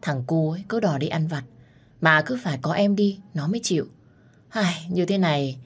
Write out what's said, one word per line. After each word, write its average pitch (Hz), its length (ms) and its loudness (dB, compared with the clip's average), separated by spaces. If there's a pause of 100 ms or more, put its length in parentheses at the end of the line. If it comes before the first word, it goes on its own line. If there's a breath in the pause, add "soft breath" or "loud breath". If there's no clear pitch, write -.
Thằng 131 240 -4
cu 160 240 2
ấy 180 180 -8
cứ 226 120 -2
đòi 165 180 2
đi 147 100 -2
ăn 160 180 0
vặt, 147 160 -4 (580 soft breath)
mà 156 220 4
cứ 247 200 -4
phải 143 200 -4
có 156 100 0
em 202 240 2
đi 202 240 2 (140)
nó 147 120 -2
mới 226 160 0
chịu. 165 240 0 (640 soft breath)
Ai, 175 420 -2
như 180 160 0
thế 196 120 2
này 143 480 2